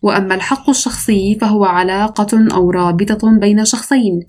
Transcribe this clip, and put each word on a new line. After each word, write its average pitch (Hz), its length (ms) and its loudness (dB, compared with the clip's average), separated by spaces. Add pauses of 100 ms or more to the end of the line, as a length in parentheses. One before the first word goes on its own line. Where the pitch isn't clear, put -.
وأما 190 340 0
الحق - 340 -4
الشخصي 214 720 -2
فهو 208 240 2
علاقة 202 880 0
أو 180 180 2
رابطة 202 680 0
بين 208 260 2
شخصين 214 640 -2